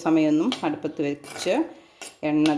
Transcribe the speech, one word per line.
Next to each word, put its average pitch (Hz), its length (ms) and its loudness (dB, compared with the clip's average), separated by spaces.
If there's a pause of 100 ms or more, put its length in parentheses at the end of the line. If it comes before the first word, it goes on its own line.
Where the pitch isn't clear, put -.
സമയമൊന്നും 156 420 4 (200)
അടുപ്പത്ത് 151 400 -6
വെച്ച് - 460 -4 (720)
എണ്ണ 151 280 4